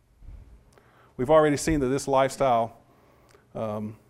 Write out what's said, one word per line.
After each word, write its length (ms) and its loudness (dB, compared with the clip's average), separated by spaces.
We've 140 -2
already 280 6
seen 220 -2
that 80 0
this 200 -4
lifestyle, 720 0
um, 440 -10